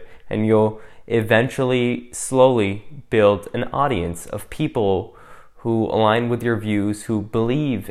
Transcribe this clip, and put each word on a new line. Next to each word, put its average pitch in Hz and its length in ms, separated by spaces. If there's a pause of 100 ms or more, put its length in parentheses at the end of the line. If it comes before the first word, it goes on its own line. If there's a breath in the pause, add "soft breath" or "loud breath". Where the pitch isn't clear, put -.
(280 loud breath)
and 107 180
you'll 107 340 (260 loud breath)
eventually 120 1080
slowly 120 720 (260)
build 101 460
an 120 180
audience 104 540
of - 240
people 104 640 (420 loud breath)
who 117 280
align 110 440
with 120 140
your 117 140
views, 104 480
who 107 160
believe 117 720